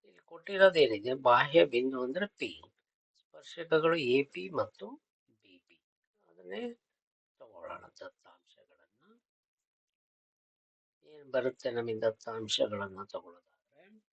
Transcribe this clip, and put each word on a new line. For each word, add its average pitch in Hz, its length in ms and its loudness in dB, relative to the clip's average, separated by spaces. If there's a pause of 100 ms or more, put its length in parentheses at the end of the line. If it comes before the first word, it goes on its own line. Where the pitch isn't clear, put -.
ಇಲ್ಲಿ - 240 -20
ಕೊಟ್ಟಿರೋದೇನಿದೆ, 165 880 4 (100)
ಬಾಹ್ಯ 131 420 6
ಬಿಂದು 131 380 -2
ಅಂದ್ರೆ 143 240 -6 (100)
ಪಿ, 123 140 -8 (680)
ಸ್ಪರ್ಶಕಗಳು 160 800 -2 (120)
ಎ 123 160 4
ಪಿ 180 260 -14
ಮತ್ತು 120 360 -8 (520)
ಬಿ - 240 -20
ಪಿ. - 140 -20 (500)
ಅದನ್ನೇ 180 360 -14 (800)
ತಗೊಳ್ಳೋಣ 90 420 -18 (120)
ದತ್ತಾಂಶಗಳನ್ನ. - 1080 -20 (2000)
ಏನ್ 147 240 -20
ಬರುತ್ತೆ 127 400 -4
ನಮಗೆ 117 300 -6
ದತ್ತಾಂಶಗಳನ್ನ 104 1080 -4
ತಗೊಳ್ಳೋದಾದ್ರೆ - 760 -20 (280)